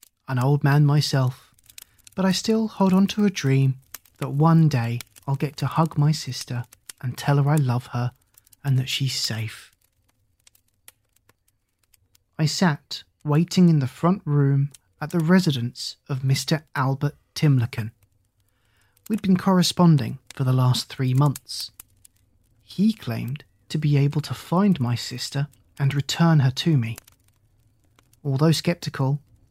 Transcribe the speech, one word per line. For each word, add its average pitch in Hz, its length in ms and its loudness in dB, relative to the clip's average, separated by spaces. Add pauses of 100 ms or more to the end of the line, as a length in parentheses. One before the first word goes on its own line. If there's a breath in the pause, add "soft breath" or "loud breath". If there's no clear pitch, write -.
(280)
an 131 100 -4
old 139 280 2
man 147 200 4
myself, 139 720 -2 (580 loud breath)
but 190 120 -2
I 190 80 2
still 220 340 -2
hold 190 240 0
on 190 160 4
to - 160 -2
a 202 60 4
dream 135 500 0 (380)
that 131 140 -6
one 160 380 4
day 120 300 -2 (280)
I'll 135 80 -4
get 139 220 -6
to 139 100 -4
hug 156 300 -2
my 151 140 2
sister 123 540 -8 (360)
and 123 160 -8
tell 143 240 0
her 139 80 0
I 151 60 2
love 127 320 -2
her 120 240 -6 (520)
and 135 160 0
that 127 100 -4
she's - 260 -4
safe. - 560 -8 (2750)
I 160 80 0
sat - 580 -2 (200)
waiting 170 460 4
in 156 100 4
the 127 80 0
front 185 380 -2
room 139 460 2 (300)
at 151 100 -10
the 180 80 0
residence 156 800 0 (120)
of 135 140 -6
Mister 135 420 -2 (100)
Albert 135 400 -2 (180)
Timlerkin. 123 580 0 (1160)
We'd 214 120 -2
been 190 160 2
corresponding 165 840 2 (140)
for - 100 -4
the 127 100 2
last 127 360 2
three 131 240 -4
months. - 580 -2 (920)
He 214 300 0
claimed 117 500 -8 (260)
to - 80 -4
be 147 200 2
able 143 240 0
to - 120 -6
find 180 460 0
my 120 160 -2
sister 135 520 -6 (300)
and 139 160 0
return 156 460 2
her 131 120 4
to 156 260 0
me. 117 200 -4 (1300)
Although 143 280 2
skeptical, 147 720 -4 (300)